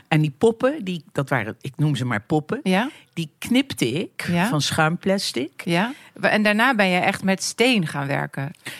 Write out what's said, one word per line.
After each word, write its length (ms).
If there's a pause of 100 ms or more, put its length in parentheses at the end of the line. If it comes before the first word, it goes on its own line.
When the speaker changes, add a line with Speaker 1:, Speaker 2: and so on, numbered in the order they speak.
Speaker 1:
En 140
die 160
poppen, 460
die, 280
dat 180
waren, 320
ik 160
noem 180
ze 100
maar 160
poppen. 420
Speaker 2:
Ja. 260 (240)
Speaker 1:
Die 240
knipte 480
ik 460
Speaker 2:
Ja. 160
Speaker 1:
van 140
schuimplastic. 1040
Speaker 2:
Ja. 280 (200)
Wa-, 160
en 140
daarna 320
ben 120
je 120
echt 240
met 200
steen 440
gaan 200
werken? 440 (280)